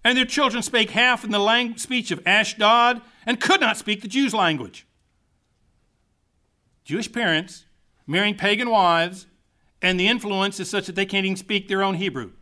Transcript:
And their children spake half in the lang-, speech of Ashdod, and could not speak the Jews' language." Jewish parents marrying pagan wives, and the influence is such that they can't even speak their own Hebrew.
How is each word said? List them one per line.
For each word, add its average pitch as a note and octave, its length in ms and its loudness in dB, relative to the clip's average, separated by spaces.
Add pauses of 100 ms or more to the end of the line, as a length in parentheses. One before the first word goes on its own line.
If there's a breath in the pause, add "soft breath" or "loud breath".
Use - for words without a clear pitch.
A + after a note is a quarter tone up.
And B3 120 4
their B3 80 2
children B3 360 0
spake A3+ 280 0
half A#3+ 340 2
in G#3+ 60 -6
the G#3 80 0
lang-, A3+ 400 0
speech B3 320 -6
of - 160 -6
Ashdod, A3 720 4 (240 soft breath)
and A#3 160 -4
could F#4+ 200 4
not A3+ 180 0
speak G#3 240 -4
the A3 60 -12
Jews' B3+ 260 0
language." D#3 520 -2 (2000)
Jewish G3+ 260 -6
parents F#3 540 -4 (420)
marrying G3 300 0
pagan G#3 320 -2
wives, F3+ 580 2 (540)
and F#3 180 0
the F#3 100 2
influence G3 520 -2
is F3+ 80 -8
such G3 180 -4
that F3+ 80 -12
they G3 120 -2
can't G3 180 -2
even F#3+ 120 -2
speak G3 320 -6
their G3 140 0
own F#3+ 120 0
Hebrew. C3+ 480 -6